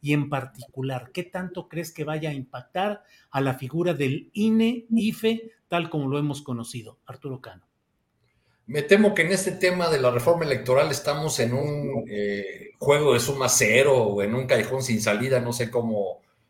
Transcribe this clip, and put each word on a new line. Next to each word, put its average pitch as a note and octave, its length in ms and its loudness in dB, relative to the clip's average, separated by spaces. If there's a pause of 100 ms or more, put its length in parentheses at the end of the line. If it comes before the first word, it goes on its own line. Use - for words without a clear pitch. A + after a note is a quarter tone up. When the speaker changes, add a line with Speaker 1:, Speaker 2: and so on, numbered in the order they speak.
Speaker 1:
Y D3 120 -2
en D3 160 2
particular, C3 880 -8
¿qué F3+ 80 -6
tanto F3+ 440 -10
crees D#3+ 240 -10
que D#3 140 -10
vaya D#3 260 -4
a D3 40 -6
impactar F3+ 720 -6 (260)
a C#3 100 -2
la C3+ 140 0
figura D#3+ 400 -2
del C#3 400 -2
ine, A3+ 560 2
ife, A3+ 640 0 (140)
tal F3 220 -2
como D3 200 -2
lo C#3+ 100 0
hemos D3 240 -2
conocido? A#2 640 -10
Arturo C3 340 -12
Cano. - 260 -20 (1000)
Speaker 2:
Me D3 160 -4
temo G3+ 320 6
que E3+ 80 2
en E3+ 100 0
este F#3 200 0
tema F3+ 360 0
de D3+ 120 2
la B2 100 4
reforma E3 340 4
electoral C3+ 460 2
estamos D3+ 480 -2
en A#2+ 160 0
un, C#3+ 540 -4
eh, G2+ 680 -6
juego C#3+ 360 4
de A#2+ 60 4
suma C3+ 280 0
cero B2+ 460 4
o G#2 280 2
en G#2 120 -2
un B2+ 120 -2
callejón B2+ 360 0
sin A2+ 180 0
salida, B2 400 0
no A#2+ 140 -4
sé A2+ 160 -4
cómo, G#2+ 500 -2 (280)